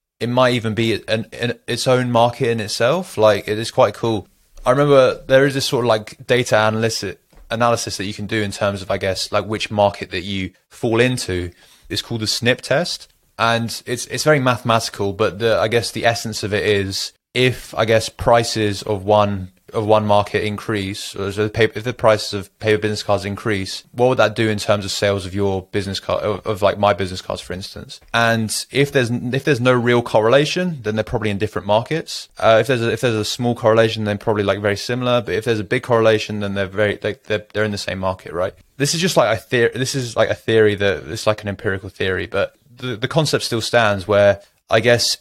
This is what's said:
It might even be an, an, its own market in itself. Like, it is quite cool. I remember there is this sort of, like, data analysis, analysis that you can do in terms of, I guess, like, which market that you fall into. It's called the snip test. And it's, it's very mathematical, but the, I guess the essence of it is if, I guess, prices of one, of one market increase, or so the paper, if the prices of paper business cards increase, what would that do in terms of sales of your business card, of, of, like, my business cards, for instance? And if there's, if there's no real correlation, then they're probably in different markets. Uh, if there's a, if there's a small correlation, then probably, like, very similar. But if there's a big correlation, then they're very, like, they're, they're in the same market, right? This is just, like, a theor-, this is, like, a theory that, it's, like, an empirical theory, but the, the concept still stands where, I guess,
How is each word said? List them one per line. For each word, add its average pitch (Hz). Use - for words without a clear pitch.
It 117
might 123
even 113
be 113
an, 110
an, -
its 120
own 127
market 120
in 117
itself. 123
Like, 107
it 107
is 113
quite 107
cool. 110
I -
remember 135
there 135
is 139
this 135
sort 120
of, 123
like, 110
data 123
analysis, 110
analysis 117
that 98
you 101
can 104
do 110
in 101
terms 101
of, 95
I 98
guess, 95
like, 101
which 107
market 101
that 92
you 95
fall 113
into. 98
It's -
called 117
the 107
snip 120
test. -
And 117
it's, 123
it's -
very 151
mathematical, 113
but 95
the, 110
I 92
guess 117
the -
essence 117
of 101
it 101
is 98
if, 127
I -
guess, 110
prices 110
of 101
one, 101
of 110
one 107
market 104
increase, 104
or 98
so 104
the 107
paper, 110
if 110
the 123
prices 107
of 98
paper 107
business 107
cards 98
increase, 101
what 123
would 127
that 107
do 113
in 107
terms 104
of 98
sales 101
of 90
your 98
business 98
card, -
of, 98
of, 101
like, 95
my 101
business 95
cards, 95
for -
instance? -
And 113
if 139
there's, 123
if 123
there's 135
no 127
real 120
correlation, 143
then 107
they're 110
probably 110
in 98
different 95
markets. 117
Uh, 110
if 117
there's 123
a, 113
if 113
there's 120
a 107
small 120
correlation, 110
then 104
probably, 104
like, 98
very 101
similar. 123
But 98
if 110
there's 117
a 104
big 127
correlation, 110
then 101
they're 98
very, 98
like, 107
they're, 107
they're 104
in 107
the 98
same 95
market, 95
right? 90
This 143
is 165
just, 180
like, 113
a 104
theor-, 117
this 127
is, 120
like, 110
a 101
theory 110
that, 95
it's, 87
like, 107
an 104
empirical 98
theory, 92
but 98
the, 127
the 113
concept 147
still 117
stands 104
where, 101
I 113
guess, 120